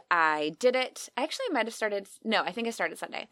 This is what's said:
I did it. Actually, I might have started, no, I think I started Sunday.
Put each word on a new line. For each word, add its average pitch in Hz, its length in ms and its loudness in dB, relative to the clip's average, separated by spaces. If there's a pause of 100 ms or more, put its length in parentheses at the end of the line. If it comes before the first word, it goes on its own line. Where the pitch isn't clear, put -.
I 156 480 4
did 247 180 4
it. - 400 -4
Actually, 320 360 -2
I - 20 -2
might 226 140 2
have 226 80 -8
started, 202 320 -2 (160)
no, 214 180 2
I 156 100 -2
think 233 160 -4
I 226 40 -2
started 175 260 -4
Sunday. - 340 -8